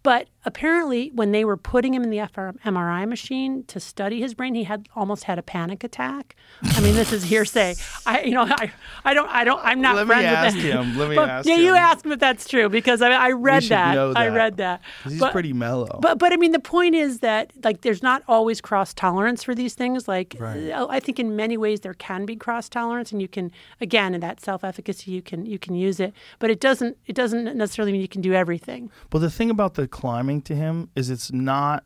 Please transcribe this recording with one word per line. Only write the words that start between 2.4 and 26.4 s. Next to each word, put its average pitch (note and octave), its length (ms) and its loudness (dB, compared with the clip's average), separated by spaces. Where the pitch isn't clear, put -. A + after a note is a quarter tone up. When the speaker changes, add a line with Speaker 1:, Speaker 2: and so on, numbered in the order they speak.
Speaker 1:
M G3 140 0
R E3+ 120 0
I F3 160 -2
machine C4 600 -6
to - 160 -12
study G#3+ 400 -6
his B3+ 120 -6
brain, B3+ 220 -4
he A#3 80 -2
had G#3 320 -6
almost G3+ 300 -4
had F#3 120 -2
a E3+ 40 -6
panic F3 420 -6
attack. B3+ 540 -8
I - 160 2
mean, G#3 160 6
this A3 160 2
is G3+ 140 -2
hearsay. G3+ 500 2
I, B3 160 2
you C#4 100 0
know, A#3+ 180 4
I, A#3+ 220 0
I C4+ 100 4
don't, D4 160 4
I A#3+ 140 2
don't, B3 180 2
I'm B3+ 200 2
not B3+ 160 6
Speaker 2:
Let G#3 100 2
me A#3 60 6
Speaker 1:
friends A#3+ 120 6
Speaker 2:
ask E3 300 4
Speaker 1:
with F3 80 -2
them. B2+ 220 0
Speaker 2:
him. A#2+ 120 -2
Let D3 120 0
me D3+ 80 0
Speaker 1:
But, D4+ 120 4
Speaker 2:
ask C3 200 -2
Speaker 1:
yeah, E4 80 6
you F4 140 8
Speaker 2:
him. F#4 40 6
Speaker 1:
ask E4+ 300 4
him D4+ 80 -2
if C4 60 -6
that's C4 280 0
true A3+ 220 2
because A3+ 320 2
I, A#3+ 100 6
I B3+ 220 4
Speaker 2:
We B3 80 -4
Speaker 1:
read C4+ 220 4
Speaker 2:
should A3+ 100 -2
Speaker 1:
that. F3 200 4
Speaker 2:
know C3+ 220 2
Speaker 1:
I A#3 140 4
Speaker 2:
that. A3 80 -2
Speaker 1:
read A3 200 2
that. F3+ 240 -4
Speaker 2:
'Cause C3+ 80 -8
he's D#3 80 -6
Speaker 1:
But, C4 140 2
Speaker 2:
pretty E3+ 180 -2
mellow. B2+ 500 -4
Speaker 1:
but, D#4+ 160 4
but F4 140 4
I F4 60 2
mean, E4 160 4
the E4 80 2
point F4 340 2
is C#4+ 240 0
that, A3 320 0
like, G#3+ 160 0
there's G#3+ 200 0
not C4 240 2
always A3+ 360 2
cross G3 320 -2
tolerance G3 500 0
for B3+ 100 -4
these A#3+ 200 -4
things. B3 340 -4
Like, F#3 320 -4
Speaker 2:
Right. D3 320 -6
Speaker 1:
I, C4+ 140 -2
I C4+ 60 0
think - 180 -6
in A3+ 160 -2
many A3+ 220 -2
ways G#3+ 240 -2
there F#3 120 -12
can F#3+ 320 -8
be A3+ 120 -10
cross A#3 320 -6
tolerance, A#3 420 -6
and G#3 100 -4
you F#3 60 -6
can, F3+ 240 -8
again, F#3+ 340 2
in F3 60 -6
that E3+ 180 -8
self-efficacy, F#3+ 720 -8
you F3+ 100 -6
can, F3 240 -10
you G#3 140 -8
can F3+ 160 -6
use F#3 240 -2
it. F#3+ 140 -2
But A3+ 120 2